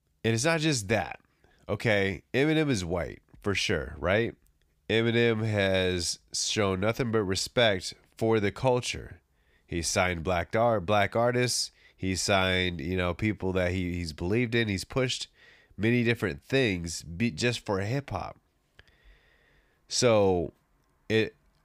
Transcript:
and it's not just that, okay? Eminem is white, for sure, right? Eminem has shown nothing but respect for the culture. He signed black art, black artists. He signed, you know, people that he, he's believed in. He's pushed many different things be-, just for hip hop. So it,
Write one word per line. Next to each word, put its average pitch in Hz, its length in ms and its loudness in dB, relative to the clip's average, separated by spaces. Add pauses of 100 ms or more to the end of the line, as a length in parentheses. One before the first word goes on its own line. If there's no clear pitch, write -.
(260)
and 113 80 4
it's 113 100 0
not 165 160 2
just 135 300 0
that, 104 320 -2 (480)
okay? 101 540 0 (100)
Eminem 151 360 2
is 104 140 0
white, 82 380 -6 (200)
for 101 140 -2
sure, 76 420 -2
right? 92 380 0 (540)
Eminem 113 560 2
has 95 760 0 (140)
shown 95 480 0
nothing 113 300 -2
but 110 120 2
respect 98 720 0 (240)
for 113 240 2
the 98 100 0
culture. 123 680 -4 (440)
He 87 160 -6
signed 90 420 0
black 87 300 -2
art, 110 320 0
black 101 300 2
artists. 123 560 0 (240)
He 92 220 -2
signed, 92 640 0
you 90 160 -4
know, 90 160 0
people 95 400 -2
that 90 180 2
he, 90 220 -2
he's 87 180 -6
believed 110 420 -2
in. 117 140 0
He's 95 160 -2
pushed - 440 -4 (500)
many 117 260 2
different 110 400 -2
things 95 600 -2
be-, 90 280 -2
just 117 340 -2
for 98 140 -2
hip 120 300 -4
hop. - 280 -8 (1500)
So 98 640 4 (560)
it, 110 280 2 (300)